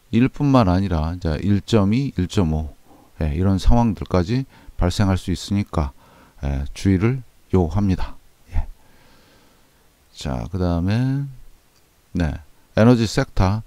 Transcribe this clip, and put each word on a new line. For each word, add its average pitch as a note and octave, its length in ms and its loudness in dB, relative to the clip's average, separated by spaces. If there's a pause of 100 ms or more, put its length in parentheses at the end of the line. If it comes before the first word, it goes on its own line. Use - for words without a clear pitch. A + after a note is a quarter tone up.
(100)
일뿐만 B2+ 580 2
아니라 F2 460 0
이제 A#2+ 280 -4
일 G2+ 180 0
점 G2+ 340 2
이, C3+ 220 -2
일 F2+ 120 -2
점 E2 240 0
오, D#2 220 -6 (480)
예, D2+ 120 -2
이런 F#2+ 240 0
상황들까지 A2 880 2 (300)
발생할 F#2+ 400 0
수 F#2 140 -6
있으니까, E2 640 -4 (520)
예, C#2 200 -4 (100)
주의를 G#2+ 480 0 (320)
요합니다. F#2 600 0 (380)
예. - 120 0 (1500)
자, B1 360 -8
그 F#2 80 -8
다음에, G2+ 640 -2 (880)
네, E2 220 -2 (420)
에너지 A#2 300 6
섹터 G#2+ 600 0